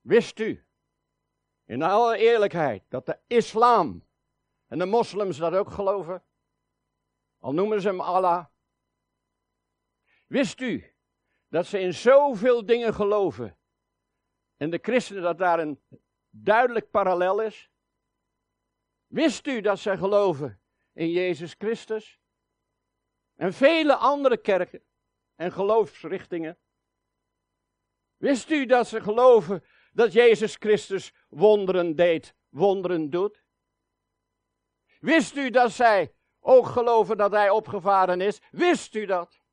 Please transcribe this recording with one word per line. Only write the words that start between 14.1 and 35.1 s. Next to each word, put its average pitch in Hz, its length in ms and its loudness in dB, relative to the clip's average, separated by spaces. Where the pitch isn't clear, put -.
en 147 140 -6
de 170 120 -6
christenen, 202 400 -4
dat 170 160 -4
daar 175 220 0
een 151 240 -8
duidelijk 220 600 0
parallel 185 520 0
is? - 300 -10
Wist 254 400 -2
u 254 140 -4
dat 196 180 0
zij 190 180 -4
geloven 170 640 -2
in 165 180 -6
Jezus 175 440 -4
Christus? 220 680 -10
En 180 180 -6
vele 302 420 2
andere 269 420 0
kerken - 460 -4
en 175 160 -8
geloofsrichtingen. 175 1040 -4
Wist 233 320 -2
u 294 160 -2
dat 240 220 2
ze 220 140 -8
geloven 208 600 4
dat 208 200 0
Jezus 220 420 4
Christus - 580 -4
wonderen 185 680 2
deed, 165 400 0
wonderen 180 600 -2
doet? 190 340 -4
Wist 277 360 0